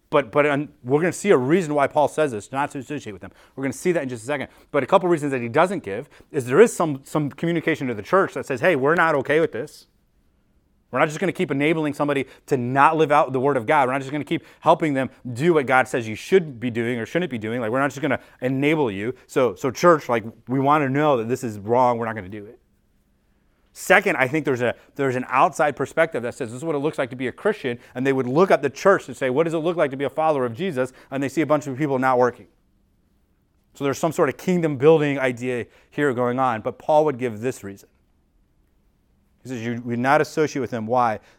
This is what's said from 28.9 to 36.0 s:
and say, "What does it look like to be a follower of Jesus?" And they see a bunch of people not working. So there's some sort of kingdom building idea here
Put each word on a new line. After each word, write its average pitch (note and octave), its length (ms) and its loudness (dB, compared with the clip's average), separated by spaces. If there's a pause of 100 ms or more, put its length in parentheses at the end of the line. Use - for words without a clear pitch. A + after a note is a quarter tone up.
and B2 80 -12
say, C3 140 -2
"What C3+ 160 2
does E3 80 -4
it E3 60 -2
look E3 180 -2
like D3+ 140 0
to C3+ 60 -8
be C#3 60 -4
a C3+ 60 -2
follower D#3 360 0
of A#2 80 -4
Jesus?" C3 380 -4 (180)
And C3+ 140 -4
they C3+ 60 -2
see - 100 -4
a D#3 60 2
bunch C#3+ 220 0
of C3 100 -8
people C#3 200 -2
not B2+ 220 2
working. A#2+ 280 0 (1300)
So C#3+ 100 -6
there's C3+ 120 -2
some E3 140 -2
sort D#3+ 160 2
of B2+ 80 -2
kingdom E3 400 -2
building D3 420 4
idea B2+ 500 -4 (220)
here D3 240 0